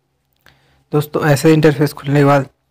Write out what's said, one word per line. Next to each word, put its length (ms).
दोस्तों, 340
ऐसे 260
interface 400
खुलने 260
के 60
बाद 240